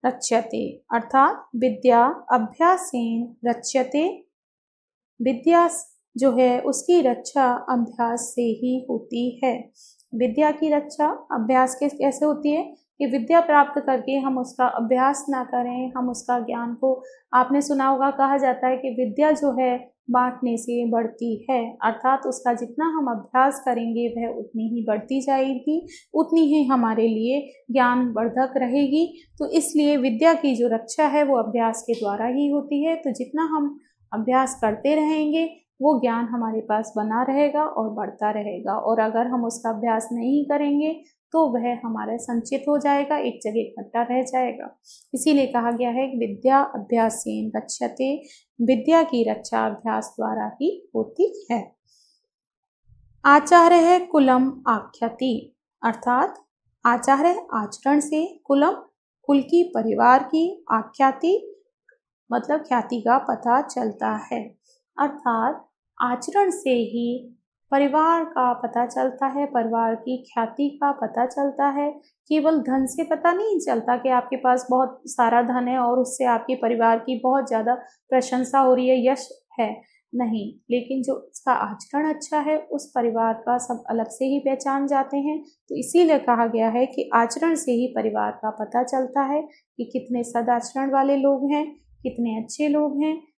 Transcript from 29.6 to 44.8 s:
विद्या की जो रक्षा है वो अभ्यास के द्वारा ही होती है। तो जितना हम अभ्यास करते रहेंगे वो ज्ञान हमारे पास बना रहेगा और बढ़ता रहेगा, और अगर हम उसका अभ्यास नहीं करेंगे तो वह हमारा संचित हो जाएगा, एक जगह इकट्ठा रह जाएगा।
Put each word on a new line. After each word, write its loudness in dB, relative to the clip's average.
विद्या 4
की 0
जो 0
रक्षा 0
है 2
वो 2
अभ्यास -2
के -4
द्वारा -4
ही 0
होती -2
है। 0
तो -6
जितना -4
हम -4
अभ्यास 0
करते 0
रहेंगे -2
वो 4
ज्ञान -2
हमारे -4
पास -4
बना -2
रहेगा 0
और -4
बढ़ता -4
रहेगा, -6
और 0
अगर 0
हम -2
उसका -6
अभ्यास -2
नहीं 0
करेंगे 0
तो 2
वह -2
हमारा -6
संचित -4
हो 2
जाएगा, 0
एक -4
जगह -2
इकट्ठा -6
रह 0
जाएगा। -4